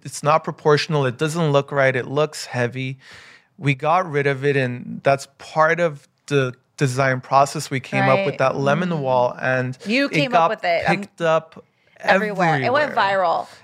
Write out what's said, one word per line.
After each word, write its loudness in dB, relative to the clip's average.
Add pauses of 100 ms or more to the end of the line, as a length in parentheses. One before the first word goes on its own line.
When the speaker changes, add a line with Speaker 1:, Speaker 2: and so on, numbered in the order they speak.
Speaker 1:
it's -14
not 2
proportional. 0
It -4
doesn't 0
look 2
right. 2
It -6
looks -2
heavy. -6 (580)
We 0
got 0
rid 0
of -2
it. 2
And -4
that's 0 (120)
part 0
of -4 (200)
the 0 (240)
design 0
process. 0
We -4
came -2
up 4
with -2
Speaker 2:
Right. -14
Speaker 1:
that 2
lemon 0
Speaker 2:
Mm-hmm. -4
Speaker 1:
wall, 2
and -2
Speaker 2:
You 0
Speaker 1:
it -4
Speaker 2:
came 0
Speaker 1:
got 4
Speaker 2:
up 2
with -8
it. 0
I'm 0
Speaker 1:
picked -14
up 0 (360)
Speaker 2:
everywhere. 0
It 0
went 0
Speaker 1:
everywhere. 0
Speaker 2:
viral. 0 (200)